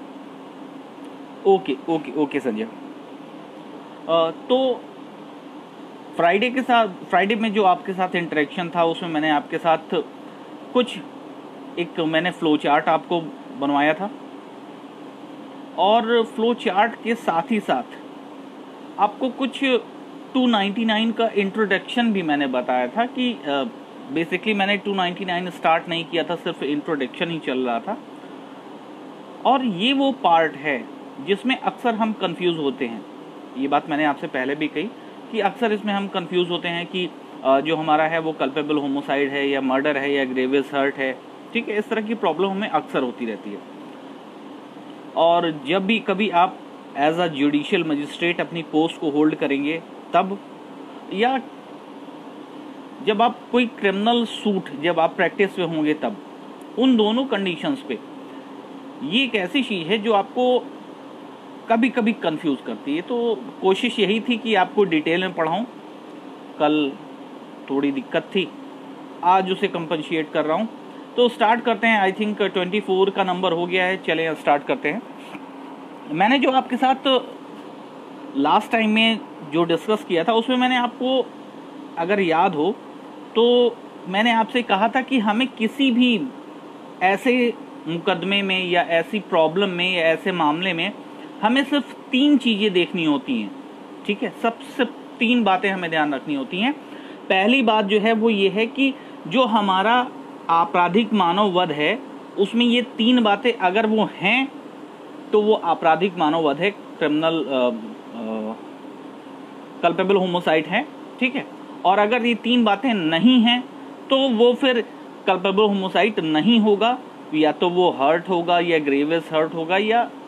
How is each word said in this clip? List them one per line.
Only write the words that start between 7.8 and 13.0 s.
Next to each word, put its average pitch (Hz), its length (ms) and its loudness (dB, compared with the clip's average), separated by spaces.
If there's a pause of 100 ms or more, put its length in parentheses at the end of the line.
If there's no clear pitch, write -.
साथ 180 220 -2
interaction 165 540 -2
था 175 140 2
उसमें 165 260 0
मैंने 156 200 2
आपके 147 280 0
साथ 160 460 2 (680)
कुछ, 247 260 2 (800)
एक 175 200 -4
मैंने 160 320 2
फ्लो 156 260 2
चार्ट 151 320 2
आपको 160 340 0 (360)